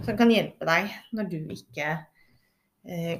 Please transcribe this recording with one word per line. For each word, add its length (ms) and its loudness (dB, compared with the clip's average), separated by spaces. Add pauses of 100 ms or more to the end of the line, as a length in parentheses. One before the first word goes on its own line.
som 140 -2
kan 140 8
hjelpe 360 0
deg 220 2 (260)
når 140 -4
du 80 -6 (160)
ikke, 360 -8 (1000)
eh, 320 -4